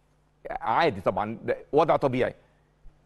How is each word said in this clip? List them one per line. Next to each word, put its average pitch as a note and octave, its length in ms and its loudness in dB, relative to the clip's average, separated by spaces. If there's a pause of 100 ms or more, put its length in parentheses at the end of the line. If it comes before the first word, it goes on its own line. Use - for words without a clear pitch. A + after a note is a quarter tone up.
(520)
عادي A#2 500 0
طبعا، G#2+ 420 -2
ده A#2+ 140 -2 (140)
وضع D3+ 240 4
طبيعي. B2+ 400 0 (680)